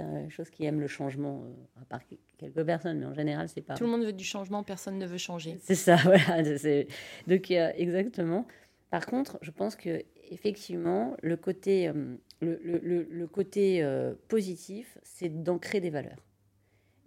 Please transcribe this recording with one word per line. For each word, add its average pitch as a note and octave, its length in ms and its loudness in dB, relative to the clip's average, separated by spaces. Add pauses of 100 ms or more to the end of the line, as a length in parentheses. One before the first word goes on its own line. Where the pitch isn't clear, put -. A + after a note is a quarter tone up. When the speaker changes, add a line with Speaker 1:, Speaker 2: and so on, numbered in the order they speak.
(280)
Speaker 1:
chose E3 220 -12
qui - 140 -8
aime D3+ 160 0
le C#3+ 60 -2
changement, C#3 580 -6
euh, B2 380 -20
à - 40 -20
part - 200 -10
que-, - 80 -20 (240)
quelques D3+ 260 -4
personnes, E3 360 -2
mais C3 60 -6
en C#3 80 -8
général, D3+ 340 -4
c'est D#3 140 -10
pas C#3+ 120 -10
Speaker 2:
Tout A#3 100 -2
le A#3 60 2
monde A#3 140 0
veut G#3+ 80 -2
du F#3+ 120 -10
changement, G3+ 380 -6
personne G3 340 -8
ne F#3+ 100 -4
veut F3+ 120 -8
changer. E3+ 420 -8
Speaker 1:
C'est F#3 140 2
ça, F3 220 10
<laughs> C#3+ 80 8
voilà, E3 520 8
c'est, C#3+ 300 2 (400)
donc, F#3 240 4
euh, E3 240 4
exactement. F3+ 720 0 (440)
Par E3+ 160 -2
contre, C4 360 -4
je D#3+ 80 -12
pense G3+ 240 -4
que, - 280 -6 (280)
effectivement, F#3 920 -2
le E3 140 0
côté, F#3 520 0
euh, C3+ 280 -4 (240)
le, E3 220 -2
le, E3+ 160 0
le, F3 320 0
le E3+ 160 -8
côté, F#3+ 560 2
euh, C3 320 0 (140)
positif, G3 720 -4
c'est E3 400 -6
d'ancrer F3 380 -2
des F3 100 -2
valeurs. - 340 -8 (840)